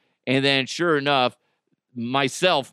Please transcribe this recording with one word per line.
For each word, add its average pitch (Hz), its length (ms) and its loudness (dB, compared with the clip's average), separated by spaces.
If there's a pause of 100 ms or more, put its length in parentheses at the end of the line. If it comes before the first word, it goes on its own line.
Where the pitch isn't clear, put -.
(260)
And 135 180 0
then 139 200 2
sure 160 320 -2
enough, 139 400 0 (580)
myself 135 800 -2